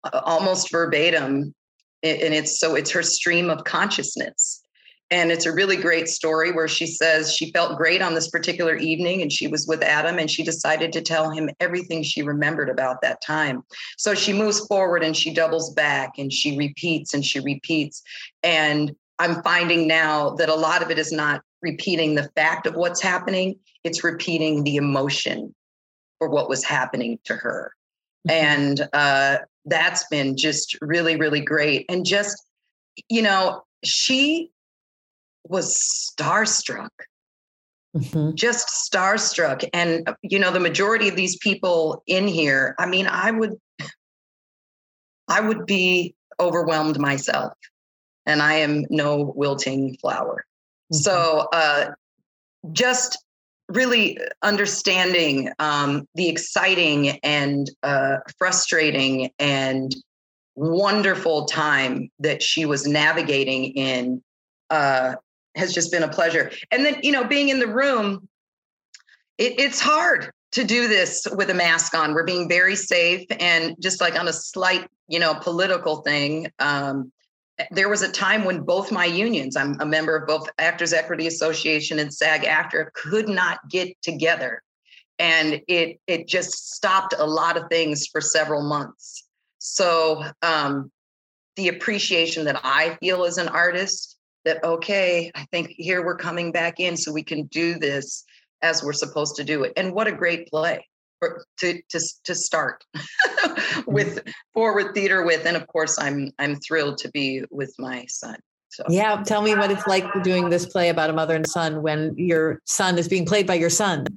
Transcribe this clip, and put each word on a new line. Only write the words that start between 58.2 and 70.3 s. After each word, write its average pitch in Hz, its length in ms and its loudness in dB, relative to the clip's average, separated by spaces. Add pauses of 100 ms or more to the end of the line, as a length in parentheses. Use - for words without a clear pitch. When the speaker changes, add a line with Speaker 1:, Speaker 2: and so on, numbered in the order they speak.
Speaker 1:
frustrating 143 1000 2
and 135 580 0 (600)
wonderful 175 880 2
time 139 640 0 (100)
that 143 220 0
she - 240 0
was 143 220 0
navigating 147 840 2
in, 127 500 -2 (460)
uh, 135 460 2 (400)
has 175 180 -2
just 165 180 0
been 170 120 2
a 147 60 0
pleasure. 165 420 0 (200)
And 269 140 2
then, 294 160 2
you 285 100 2
know, 262 120 2
being 285 260 2
in 269 100 2
the 240 80 2
room, 220 600 0 (1080)
it, 247 220 0
it's 277 200 0
hard 311 520 2 (220)